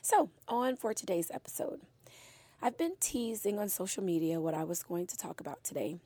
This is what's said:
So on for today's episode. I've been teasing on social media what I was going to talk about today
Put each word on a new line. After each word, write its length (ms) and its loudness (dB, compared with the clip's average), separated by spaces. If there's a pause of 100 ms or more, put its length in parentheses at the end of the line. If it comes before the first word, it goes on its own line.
So 300 6 (160)
on 280 2
for 200 -2
today's 340 0
episode. 520 -6 (800)
I've 160 2
been 240 0
teasing 600 0
on 100 0
social 340 -2
media 380 4
what 140 2
I 80 0
was 180 -2
going 240 -2
to 100 -6
talk 240 -8
about 240 -10
today 420 -2